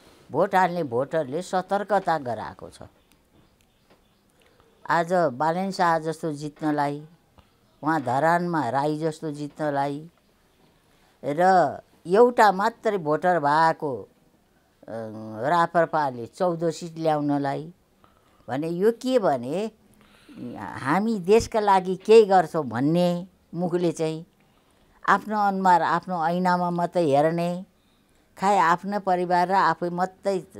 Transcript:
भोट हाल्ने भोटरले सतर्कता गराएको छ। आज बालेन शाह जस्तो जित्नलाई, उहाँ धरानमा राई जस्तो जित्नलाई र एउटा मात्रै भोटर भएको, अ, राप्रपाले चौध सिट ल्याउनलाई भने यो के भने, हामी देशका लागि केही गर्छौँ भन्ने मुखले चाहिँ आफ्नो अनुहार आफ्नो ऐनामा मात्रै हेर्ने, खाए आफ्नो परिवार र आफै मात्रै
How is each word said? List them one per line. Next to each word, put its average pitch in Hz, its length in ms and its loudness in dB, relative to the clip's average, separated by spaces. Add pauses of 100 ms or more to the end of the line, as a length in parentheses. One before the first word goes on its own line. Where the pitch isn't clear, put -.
(320)
भोट 190 220 0
हाल्ने 175 280 2
भोटरले 143 600 -4
सतर्कता 190 760 -2
गराएको 104 500 -10
छ। - 100 -20 (2000)
आज 170 220 0
बालेन 165 580 0
शाह 170 280 0
जस्तो 160 340 -4
जित्नलाई, 147 720 -4 (800)
उहाँ 156 200 -2
धरानमा 156 640 0
राई 147 300 -2
जस्तो 156 320 -6
जित्नलाई 147 760 -6 (1160)
र 156 540 2 (280)
एउटा 226 460 4
मात्रै 208 440 -2
भोटर 170 420 0
भएको, 156 580 2
अ, 98 120 -16 (1400)
राप्रपाले 160 760 0
चौध 170 440 -2
सिट 160 280 -12
ल्याउनलाई 147 720 -2 (760)
भने 139 200 -4
यो 180 240 0
के 254 260 -2
भने, 160 520 -2 (880)
हामी 165 600 -2
देशका 214 420 2
लागि 190 360 2
केही 220 280 8
गर्छौँ 175 400 2
भन्ने 170 600 0 (280)
मुखले 175 380 -2
चाहिँ 160 340 -6 (840)
आफ्नो 202 300 0
अनुहार 190 440 2
आफ्नो 165 440 -2
ऐनामा 180 440 0
मात्रै 175 340 -2
हेर्ने, 170 600 0 (760)
खाए 202 200 2
आफ्नो 175 400 2
परिवार 180 500 0
र 190 40 0
आफै 175 380 2
मात्रै 185 480 -4 (200)